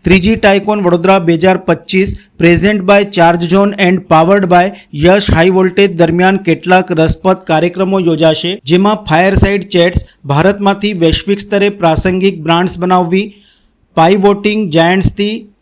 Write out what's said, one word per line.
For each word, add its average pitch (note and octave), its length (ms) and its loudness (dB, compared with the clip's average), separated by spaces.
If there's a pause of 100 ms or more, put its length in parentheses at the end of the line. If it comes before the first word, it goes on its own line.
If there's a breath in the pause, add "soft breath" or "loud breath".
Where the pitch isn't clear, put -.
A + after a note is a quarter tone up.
ત્રીજી F#3+ 320 2
ટાઇકોન G3+ 440 0
વડોદરા F3+ 380 2
બે E3+ 160 0
હજાર F#3 220 2
પચીસ F#3 600 -2 (220 loud breath)
present E3+ 400 2
by G3+ 220 2
charge F3 540 0
zone G3+ 160 0 (140)
and F#3 100 0
powered F3 540 0
by F3+ 200 2 (240 loud breath)
યશ F3+ 400 2
હાઈ E3+ 160 2
વોલ્ટેજ F#3 460 0
દરમિયાન F3 400 0
કેટલાક F3+ 560 -2
રસપ્રદ E3 440 -2
કાર્યક્રમો F3+ 640 -2
યોજાશે, F3 640 -2
જેમાં F#3+ 300 0
ફાયરસાઇડ G3 760 0
ચેટ્સ, F3 320 0 (240 soft breath)
ભારતમાંથી G3 680 -2
વૈશ્વિક F3 480 -2
સ્તરે G3+ 280 -2
પ્રાસંગિક F#3 760 -2
બ્રાન્ડ્સ E3+ 360 -2
બનાવવી, F#3 560 -2 (600 soft breath)
પાઇવોટિંગ G3+ 760 0
જાયન્ટ્સથી F#3+ 760 -2 (140)